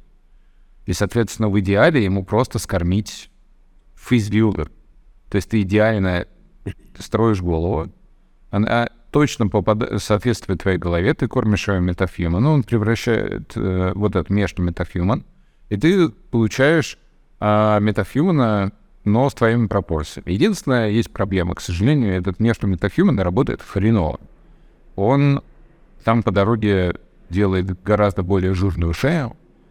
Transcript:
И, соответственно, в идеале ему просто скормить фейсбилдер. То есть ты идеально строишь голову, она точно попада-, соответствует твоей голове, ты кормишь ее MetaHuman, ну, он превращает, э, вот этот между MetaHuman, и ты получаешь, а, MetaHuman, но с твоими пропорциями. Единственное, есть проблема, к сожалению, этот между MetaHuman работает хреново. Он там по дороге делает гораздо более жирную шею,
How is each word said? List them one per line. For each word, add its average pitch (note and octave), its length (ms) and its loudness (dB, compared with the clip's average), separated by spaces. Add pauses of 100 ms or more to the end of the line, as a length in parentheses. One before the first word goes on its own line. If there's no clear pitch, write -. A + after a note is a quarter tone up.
(880)
И, F#2+ 60 -2
соответственно, G#2+ 560 -2
в G2 100 0
идеале A2 440 2
ему F#2+ 220 0
просто A2+ 340 -2
скормить F#2 680 -4 (680)
фейсбилдер. G#2 760 0 (600)
То - 80 -2
есть - 120 -4
ты A2+ 120 0
идеально G2 680 0 (720)
строишь A2 420 0
голову, F2 500 -2 (600)
она A2+ 380 0 (220)
точно D3 360 0
попада-, G#2+ 520 0
соответствует G#2+ 600 -2
твоей F#2 160 0
голове, F2 380 0
ты - 120 -4
кормишь G#2+ 400 0
ее G2 140 0
MetaHuman, F2 580 -2
ну, D3 140 4
он C#3+ 100 2
превращает, G#2+ 920 -2
э, F#2 400 0
вот G2+ 200 0
этот E2 140 -2
между G2 340 0
MetaHuman, F2+ 600 -2 (460)
и G#2 80 -2
ты E3 320 4
получаешь, C3 880 0 (400)
а, G#2+ 420 2
MetaHuman, G#2+ 920 0 (340)
но A#2 240 2
с - 40 -10
твоими A#2 340 2
пропорциями. E2 640 -4
Единственное, B2+ 560 0
есть G#2+ 220 0
проблема, F2+ 440 -2
к - 60 -16
сожалению, G#2+ 540 0
этот F2+ 240 -4
между A2+ 280 0
MetaHuman G2+ 560 0
работает F2+ 400 -2
хреново. G2 560 0 (760)
Он C#3 460 2 (640)
там A2+ 200 2
по A2 80 -2
дороге G2 640 2 (340)
делает F#2 540 0
гораздо G2+ 400 2
более F#2 300 0
жирную F2 400 0
шею, C#3 420 -2 (360)